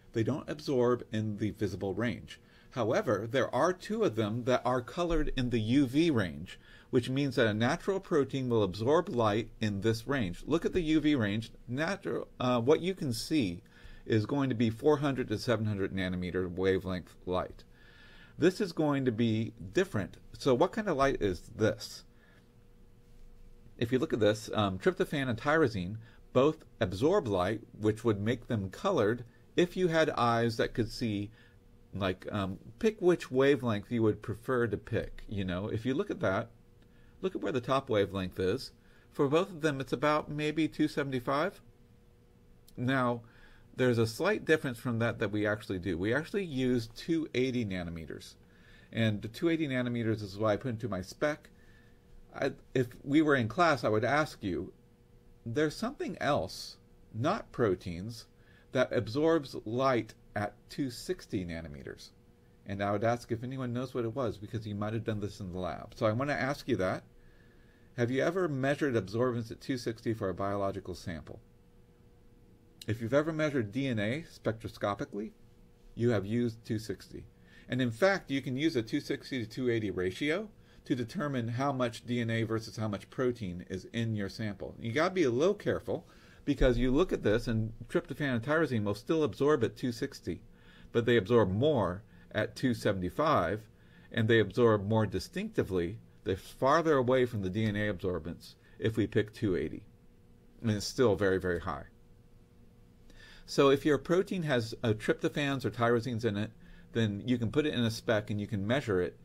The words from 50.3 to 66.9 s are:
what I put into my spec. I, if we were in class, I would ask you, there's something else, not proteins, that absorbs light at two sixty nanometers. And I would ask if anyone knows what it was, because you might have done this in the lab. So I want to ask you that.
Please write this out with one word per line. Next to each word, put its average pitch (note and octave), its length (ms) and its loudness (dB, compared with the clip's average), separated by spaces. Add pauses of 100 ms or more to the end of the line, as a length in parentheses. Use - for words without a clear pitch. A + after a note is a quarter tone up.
what G#2+ 120 0
I - 80 4
put C3 160 -4
into A2 180 -4
my F#2+ 100 -4
spec. D3+ 480 -4 (920)
I, - 140 -2 (220)
if B2+ 140 2 (140)
we C#3+ 200 4
were D3+ 120 4
in A#2+ 140 4
class, D3+ 360 2
I B2+ 40 2
would G#2+ 160 2
ask C#3+ 380 0
you, F2 320 -4 (720)
there's D3 280 0
something C4 460 -6
else, A2 560 -2 (380)
not D3 380 -2
proteins, G2 720 -2 (460)
that C3 200 2
absorbs C#3+ 720 0
light A#2+ 480 0 (240)
at G#2 160 -4 (160)
two C#3 220 -4
sixty - 520 -6
nanometers. D#2+ 680 -12 (560)
And G2 160 -4
I G2+ 100 0
would G#2 120 0
ask A#2 280 -2
if A2 100 -4
anyone B2+ 300 -6
knows B2+ 220 -4
what B2 100 0
it A2+ 100 -4
was, B2 220 -2
because G#2+ 300 -8
you G#2 80 -6
might G#2 180 -4
have A2+ 120 -2
done G#2 160 -2
this G2 200 -8
in F#2+ 100 -8
the F2 80 -6
lab. - 360 -6
So - 100 -2
I A2 80 4
want C3 160 0
to C#3+ 100 0
ask C3 300 -2
you A#2+ 80 2
that. F#2 280 -2 (920)